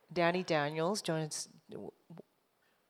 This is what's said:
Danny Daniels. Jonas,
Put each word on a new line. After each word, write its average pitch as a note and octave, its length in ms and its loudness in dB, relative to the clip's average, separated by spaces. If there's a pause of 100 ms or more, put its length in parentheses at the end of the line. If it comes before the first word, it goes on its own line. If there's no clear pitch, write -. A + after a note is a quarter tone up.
(120)
Danny E3+ 300 4
Daniels. D#3+ 600 0
Jonas, D#3+ 460 -2 (1400)